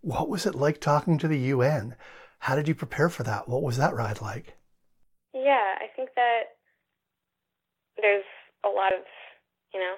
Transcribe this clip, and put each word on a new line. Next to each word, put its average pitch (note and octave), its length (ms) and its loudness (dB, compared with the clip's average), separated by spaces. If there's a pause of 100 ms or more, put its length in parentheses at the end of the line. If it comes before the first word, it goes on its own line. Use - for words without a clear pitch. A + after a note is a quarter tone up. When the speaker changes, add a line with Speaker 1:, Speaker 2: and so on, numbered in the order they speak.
Speaker 1:
What D#3 280 -4
was F#3+ 160 -4
it G3+ 100 -2
like C#3+ 240 2
talking D3 380 2
to D#3+ 100 -2
the D#3 120 0 (120)
U C3 100 2
N? B2 340 0 (440)
How C3+ 160 -2
did D3 120 0
you D#3+ 80 2
prepare D3+ 340 0
for E3+ 140 -8
that? G#2 260 -4
What B2+ 140 0
was B2 140 -2
that D3 180 2
ride G#2+ 260 -4
like? - 340 -10 (800)
Speaker 2:
Yeah, C4 480 2
I - 140 -10
think C4 200 -8
that A#3+ 380 0 (1400)
there's G3+ 260 4 (400)
a G#3 60 2
lot F#3+ 240 2
of, F3+ 80 -4 (720)
you G3 60 -6
know F#3 180 -4